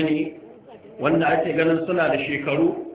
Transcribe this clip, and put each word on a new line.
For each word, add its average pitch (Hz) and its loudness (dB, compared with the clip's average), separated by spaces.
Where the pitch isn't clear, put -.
ne, 156 -2
wanda 160 2
ake 160 2
ganin 160 2
suna 175 2
da 139 2
shekaru 147 0